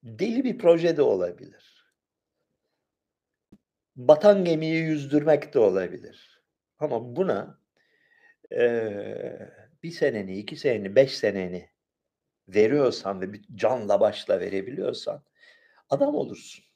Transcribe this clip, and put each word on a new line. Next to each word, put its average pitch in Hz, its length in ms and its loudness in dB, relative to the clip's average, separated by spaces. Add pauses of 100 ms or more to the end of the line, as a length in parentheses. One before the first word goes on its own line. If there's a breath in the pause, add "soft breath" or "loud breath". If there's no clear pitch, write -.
Deli 220 420 -4
bir 240 140 -4
proje 170 380 4
de 147 60 2
olabilir. - 840 -4 (2000)
Batan 151 480 6
gemiyi 160 380 0
yüzdürmek 147 720 0
de 139 40 4
olabilir. 92 840 -2 (360)
Ama 123 380 -6
buna, 151 440 -4 (880 soft breath)
eee, 110 1000 -4 (320)
bir 170 80 -10
seneni, 104 480 -2
iki 107 180 -12
seneni, 104 400 -2
beş 135 220 4
seneni 92 520 -2 (760)
veriyorsan 123 720 2
ve 95 120 -8
bir 104 120 -18 (100)
canla 107 460 0
başla 101 400 0
verebiliyorsan - 840 -6 (680 soft breath)
adam 277 240 0
olursun. - 500 -10 (120)